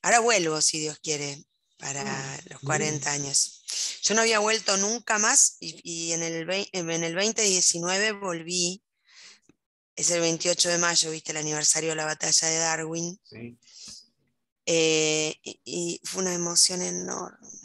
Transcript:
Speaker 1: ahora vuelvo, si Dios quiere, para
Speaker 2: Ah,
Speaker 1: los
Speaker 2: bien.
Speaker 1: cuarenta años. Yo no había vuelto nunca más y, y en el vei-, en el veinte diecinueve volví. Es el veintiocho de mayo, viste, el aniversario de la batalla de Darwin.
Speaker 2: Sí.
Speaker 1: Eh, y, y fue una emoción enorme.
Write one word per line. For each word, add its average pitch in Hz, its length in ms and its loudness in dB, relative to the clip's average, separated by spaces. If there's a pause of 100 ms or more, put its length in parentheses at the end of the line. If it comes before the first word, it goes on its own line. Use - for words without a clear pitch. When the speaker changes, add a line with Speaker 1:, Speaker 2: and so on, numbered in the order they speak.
Speaker 1:
ahora 220 160 6
vuelvo, 180 420 2
si 160 180 2
Dios 151 220 -6
quiere, 143 420 -6 (340)
para 139 260 -8
Speaker 2:
Ah, 135 340 -6
Speaker 1:
los - 80 -16
Speaker 2:
bien. - 160 -16
Speaker 1:
cuarenta 151 500 -2
años. 143 520 -2 (400)
Yo 202 120 2
no 226 60 4
había 226 180 4
vuelto 208 380 2
nunca 220 400 0
más 233 420 4
y, 165 240 -14
y 165 300 -4
en 165 100 -2
el 165 240 -4
vei-, 196 260 -4
en 170 160 -2 (140)
el 165 120 -2
veinte 214 260 0
diecinueve 185 720 2
volví. 180 720 -4 (1120)
Es 170 160 0
el 170 100 0
veintiocho 170 480 2
de 175 80 2
mayo, 170 340 2
viste, 160 200 -8
el 156 60 -6
aniversario 151 520 0
de 156 60 -2
la 156 100 -2
batalla 156 440 2
de 160 80 2
Darwin. 165 680 -2
Speaker 2:
Sí. 120 340 -16 (1080)
Speaker 1:
Eh, 156 760 2
y, - 220 -14
y 175 380 -6
fue 185 180 -6
una 185 120 0
emoción 175 480 2
enorme. 180 680 -8 (180)